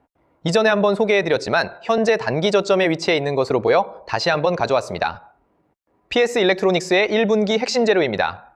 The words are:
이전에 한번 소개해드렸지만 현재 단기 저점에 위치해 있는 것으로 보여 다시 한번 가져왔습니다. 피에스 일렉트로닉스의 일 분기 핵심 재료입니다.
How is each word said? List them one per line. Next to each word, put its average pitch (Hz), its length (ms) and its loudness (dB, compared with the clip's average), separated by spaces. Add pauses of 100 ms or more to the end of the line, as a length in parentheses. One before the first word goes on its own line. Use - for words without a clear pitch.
(440)
이전에 214 260 2
한번 202 260 2
소개해드렸지만 170 840 0
현재 226 360 0
단기 180 340 -2
저점에 190 380 2
위치해 165 260 0
있는 143 200 -2
것으로 131 260 0
보여 135 440 0
다시 113 240 -2
한번 160 280 0
가져왔습니다. 104 760 -4 (760)
피에스 240 300 0
일렉트로닉스의 185 720 2
일 214 160 0
분기 214 320 0
핵심 240 280 -2
재료입니다. 110 720 -2